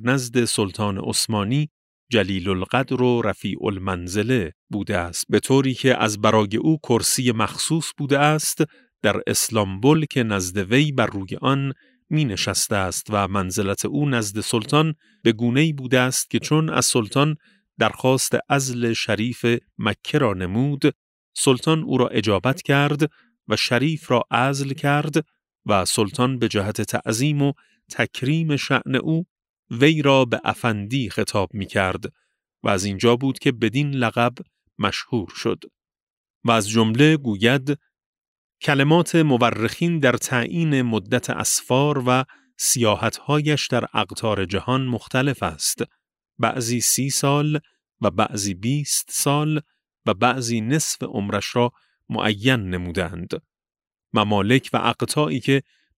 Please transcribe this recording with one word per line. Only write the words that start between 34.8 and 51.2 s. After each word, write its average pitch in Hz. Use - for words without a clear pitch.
شد." -
و 120
از 110
جمله 117
گوید: 131
"کلمات 151
مورخین 127
در 131
تعیین 135
مدت 113
اسفار 131
و 127
سیاحت‌هایش 127
در 117
اقطار 104
جهان 123
مختلف 127
است، 80
بعضی 117
سی 131
سال 147
و 104
بعضی 101
بیست 123
سال 151
و 110
بعضی 117
نصف 131
عمرش 101